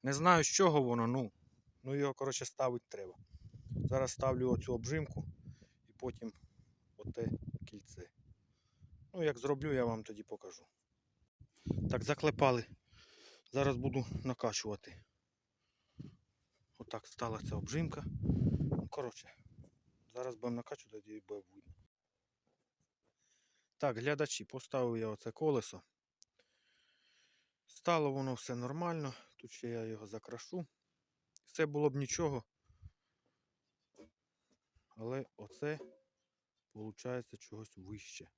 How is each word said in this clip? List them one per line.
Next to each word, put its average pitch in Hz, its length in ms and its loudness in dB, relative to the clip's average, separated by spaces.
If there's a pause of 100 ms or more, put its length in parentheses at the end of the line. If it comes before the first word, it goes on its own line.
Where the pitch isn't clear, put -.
Не 135 100 2
знаю, 160 320 8
з - 20 4
чого 160 360 8
воно, 120 240 4
ну, 120 260 2 (500)
ну 135 140 -2
його, 139 180 2
коротше, 135 300 -2
ставити 123 440 0
треба. 98 260 -10 (560)
Зараз 131 420 0
ставлю 127 380 2
оцю 123 240 2
обжимку 139 500 -4 (640)
і - 40 -20
потім 120 400 -8 (640)
оте 113 340 -4 (360)
кільце. - 420 -16 (1040)
Ну, 180 120 -2
як 143 140 4
зроблю, 139 340 2
я 127 120 4
вам 113 180 2
тоді 107 200 -10
покажу. - 420 -14 (1300)
Так, 123 140 2
заклепали. 135 600 4 (880)
Зараз 135 240 4
буду 127 300 0 (180)
накачувати. 110 760 -2 (1800)
Отак - 280 -10
стала 113 420 -4
ця - 80 -2
обжимка. - 480 -2 (840)
Коротше, - 380 -8 (840)
зараз 127 200 -6
будемо 117 220 -2
накачувати, 110 500 -10
тоді 107 220 -14
буде 104 140 -8 (120)
видно. - 180 -20 (2000)
Так, 127 200 2
глядачі, 147 460 0
поставив 127 520 -2
я 110 120 -2
оце 107 240 -6
колесо. 143 500 0 (1900)
Стало 156 420 2
воно 135 240 -2
все 123 200 -4
нормально. 147 600 -4 (220)
Тут - 140 -18
ще - 180 -8
я 113 160 -4
його 107 220 -8
закрашу. 120 600 -8 (800)
Все - 220 0
було 147 240 4
б 131 60 -4
нічого. 135 480 0 (2500)
Але 120 300 -4 (100)
оце, 147 420 -6 (920)
получається, 110 640 -8
чогось - 400 -16
вище. 98 600 -14